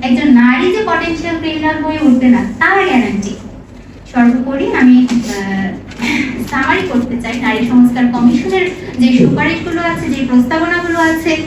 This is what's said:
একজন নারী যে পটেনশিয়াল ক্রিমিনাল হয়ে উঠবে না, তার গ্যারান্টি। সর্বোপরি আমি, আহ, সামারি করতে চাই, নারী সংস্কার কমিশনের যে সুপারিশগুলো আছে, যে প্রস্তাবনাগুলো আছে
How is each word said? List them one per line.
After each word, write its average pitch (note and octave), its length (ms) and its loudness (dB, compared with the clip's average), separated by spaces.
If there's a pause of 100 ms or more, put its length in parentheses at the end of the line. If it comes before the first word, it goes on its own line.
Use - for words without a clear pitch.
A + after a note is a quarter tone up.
একজন B3 320 2
নারী B3+ 380 4
যে G#4+ 140 -2
পটেনশিয়াল E4 520 -4
ক্রিমিনাল D#4 460 -4
হয়ে - 180 -4
উঠবে B3+ 260 4
না, - 320 2
তার F#4+ 260 2
গ্যারান্টি। G#3+ 500 -2 (760)
সর্বোপরি B3 640 0
আমি, B3+ 360 6
আহ, G3 640 -4 (760)
সামারি - 320 -2 (120)
করতে A#3+ 280 -2
চাই, A#3 200 -8
নারী A#3 260 0
সংস্কার B3 360 4 (100)
কমিশনের F4+ 580 0 (280)
যে B3 180 4
সুপারিশগুলো E4 640 0
আছে, E4+ 280 -4
যে B3+ 160 -4
প্রস্তাবনাগুলো E4 720 0
আছে D#4+ 480 0